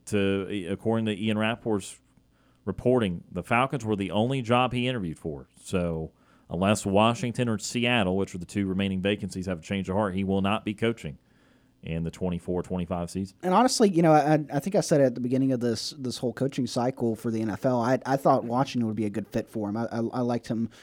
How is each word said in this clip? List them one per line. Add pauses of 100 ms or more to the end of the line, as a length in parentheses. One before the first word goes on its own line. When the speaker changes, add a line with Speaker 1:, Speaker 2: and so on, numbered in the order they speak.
Speaker 1:
to,
according
to
Ian
Rappaport's (640)
reporting,
the
Falcons
were
the
only
job
he
interviewed
for. (160)
So (380)
unless
Washington
or
Seattle,
which
are
the
two
remaining
vacancies,
have
a
change
of
heart,
he
will
not
be
coaching (640)
in
the
twenty-four
twenty-five
season.
Speaker 2:
And
honestly,
you
know,
I, (140)
I
think
I
said
at
the
beginning
of
this,
this
whole
coaching
cycle
for
the
N
F
L,
I,
I
thought
Washington
would
be
a
good
fit
for
him.
I,
I,
I
liked
him, (140)